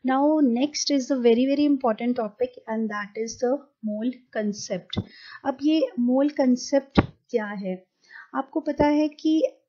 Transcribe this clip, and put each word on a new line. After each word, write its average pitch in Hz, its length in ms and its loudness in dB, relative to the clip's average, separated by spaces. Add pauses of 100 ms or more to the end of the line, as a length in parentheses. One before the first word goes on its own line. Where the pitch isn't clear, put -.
Now 262 160 2 (180)
next 262 500 0
is 269 160 0
the 277 80 0
very, 233 320 4
very 277 180 2
important 247 540 0
topic 233 360 -4 (160)
and 220 200 -2
that 208 320 -10
is 233 180 -8
the 247 80 0 (360)
mole 214 280 -4 (240)
concept। 208 600 -6 (480)
अब 277 180 -4
ये 311 180 2 (180)
मोल 254 300 2
कॉन्सेप्ट 277 720 0 (300)
क्या 214 160 -2
है? 196 400 -8 (500)
आपको 269 240 -6
पता 294 280 2
है 294 200 4
कि 311 360 0 (260)